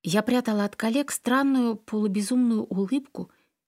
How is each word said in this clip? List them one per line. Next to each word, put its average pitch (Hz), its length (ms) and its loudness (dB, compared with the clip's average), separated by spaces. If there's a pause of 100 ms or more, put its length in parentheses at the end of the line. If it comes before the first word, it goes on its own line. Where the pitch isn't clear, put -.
Я 190 200 2
прятала 220 440 0
от 202 100 -6
коллег 269 360 -2
странную 254 640 0
полубезумную 214 840 0
улыбку 196 680 -4 (360)